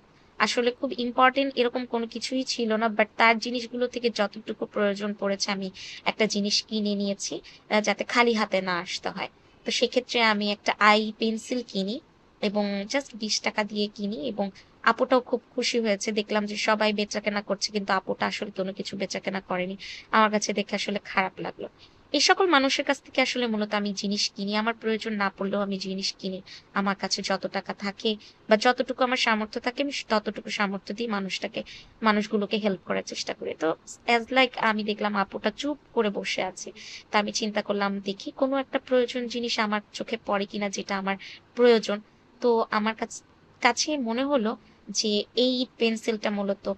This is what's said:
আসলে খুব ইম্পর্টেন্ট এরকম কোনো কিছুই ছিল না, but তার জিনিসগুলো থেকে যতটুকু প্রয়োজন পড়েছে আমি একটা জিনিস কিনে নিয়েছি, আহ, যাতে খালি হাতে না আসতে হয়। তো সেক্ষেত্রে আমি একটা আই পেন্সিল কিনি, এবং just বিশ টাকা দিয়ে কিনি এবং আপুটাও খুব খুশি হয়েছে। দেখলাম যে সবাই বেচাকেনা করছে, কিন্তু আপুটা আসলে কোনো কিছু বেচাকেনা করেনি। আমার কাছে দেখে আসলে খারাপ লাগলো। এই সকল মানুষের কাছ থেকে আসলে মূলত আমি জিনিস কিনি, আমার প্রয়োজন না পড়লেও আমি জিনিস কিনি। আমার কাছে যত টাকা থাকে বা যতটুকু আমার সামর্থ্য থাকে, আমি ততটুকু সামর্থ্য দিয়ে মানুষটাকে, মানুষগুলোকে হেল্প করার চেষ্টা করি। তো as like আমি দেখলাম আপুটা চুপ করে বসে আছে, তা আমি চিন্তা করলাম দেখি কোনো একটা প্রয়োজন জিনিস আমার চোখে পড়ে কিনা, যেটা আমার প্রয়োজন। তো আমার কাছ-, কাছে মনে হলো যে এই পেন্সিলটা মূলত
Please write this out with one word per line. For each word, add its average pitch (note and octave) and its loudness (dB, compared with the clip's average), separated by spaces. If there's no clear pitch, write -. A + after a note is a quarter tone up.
আসলে A#3+ 2
খুব B3+ -4
ইম্পর্টেন্ট B3+ 4
এরকম B3 0
কোনো A#3 -2
কিছুই B3+ -4
ছিল A3+ 0
না, A3+ 2
but G#3+ 2
তার A3+ 6
জিনিসগুলো A#3+ -4
থেকে A#3+ -2
যতটুকু G#3+ -4
প্রয়োজন G3+ -2
পড়েছে G3 -2
আমি F#3+ -4
একটা G#3+ 2
জিনিস G3+ 0
কিনে G#3 -2
নিয়েছি, G3 -4
আহ, G#3+ 4
যাতে G#3+ 0
খালি A#3+ 4
হাতে G#3 0
না F3+ -2
আসতে F#3 -6
হয়। F3+ -6
তো A#3 -4
সেক্ষেত্রে A#3+ 0
আমি G#3 4
একটা - -2
আই G#3+ 6
পেন্সিল A3+ -2
কিনি, G3+ -4
এবং G3+ 0
just C4+ -4
বিশ G#3+ -2
টাকা G#3+ -2
দিয়ে G#3 -2
কিনি G#3+ -4
এবং G3+ -2
আপুটাও B3+ 4
খুব - -2
খুশি A#3+ 0
হয়েছে। G#3+ 0
দেখলাম G#3 0
যে G#3 -8
সবাই G#3+ 2
বেচাকেনা G#3 -2
করছে, - -4
কিন্তু G#3 -2
আপুটা G3+ 0
আসলে G3+ -4
কোনো F#3+ -4
কিছু G3 -8
বেচাকেনা G3 -4
করেনি। F#3 -4
আমার A3 6
কাছে G#3 0
দেখে G3+ -2
আসলে G3+ -4
খারাপ F#3+ -2
লাগলো। - -8
এই D4 2
সকল F#4 4
মানুষের C#4 4
কাছ - 0
থেকে - 0
আসলে B3 0
মূলত G#3+ 0
আমি G3+ 0
জিনিস G3+ -2
কিনি, G3+ -4
আমার A3 0
প্রয়োজন A3 -2
না G3+ 0
পড়লেও G3 0
আমি G3 -2
জিনিস F#3+ -6
কিনি। F#3+ -8
আমার G3 0
কাছে - -4
যত F#3+ -2
টাকা F#3+ -6
থাকে G#3 -4
বা G#3+ 8
যতটুকু B3 2
আমার B3 2
সামর্থ্য A3 0
থাকে, B3+ -2
আমি C#4+ -2
ততটুকু G#3+ -2
সামর্থ্য G3+ -2
দিয়ে A#3 -4
মানুষটাকে, G3+ -4
মানুষগুলোকে G#3+ 2
হেল্প G3+ 0
করার F#3+ -2
চেষ্টা - -8
করি। - -8
তো D#4+ 0
as A#3 2
like B3+ 2
আমি G#3+ 2
দেখলাম G#3 -2
আপুটা G3+ 0
চুপ C#4 -4
করে G#3+ 2
বসে F#3+ -4
আছে, - -8
তা G#3+ 2
আমি G#3 0
চিন্তা G#3+ 0
করলাম G3+ 0
দেখি G3 -6
কোনো C4+ 0
একটা C4 -2
প্রয়োজন B3 0
জিনিস A#3 -4
আমার G#3+ 0
চোখে A3 -6
পড়ে G3+ 0
কিনা, G#3 -4
যেটা G3 -4
আমার F#3+ -2
প্রয়োজন। A3+ 6
তো A3+ 4
আমার G#3+ 0
কাছ-, - -8
কাছে D4 2
মনে A#3+ 0
হলো B3+ 2
যে G#3 0
এই B3+ 2
পেন্সিলটা A3 0
মূলত G3+ -2